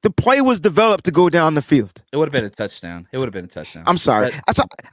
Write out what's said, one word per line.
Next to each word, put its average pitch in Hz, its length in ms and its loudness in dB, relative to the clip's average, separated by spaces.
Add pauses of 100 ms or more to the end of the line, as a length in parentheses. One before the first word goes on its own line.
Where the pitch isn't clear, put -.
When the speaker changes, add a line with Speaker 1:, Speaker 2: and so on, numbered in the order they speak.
Speaker 1:
the 214 80 0
play 269 300 2
was 254 200 2
developed 202 440 2
to 185 60 0
go 170 200 4
down 160 240 2
the 147 80 0
field. 113 400 0 (100)
Speaker 2:
It 139 40 -4
would 151 120 2
have 143 40 -8
been 123 120 -2
a 101 60 -8
touchdown. 87 640 -10
It 127 60 -8
would 131 80 -4
have 104 60 -10
been 92 120 -10
a 87 40 -18
touchdown. 80 380 -16
Speaker 1:
I'm 175 120 2
sorry. 120 320 0
Speaker 2:
But 139 180 -12
Speaker 1:
I, - 40 0
so, 269 120 0 (280)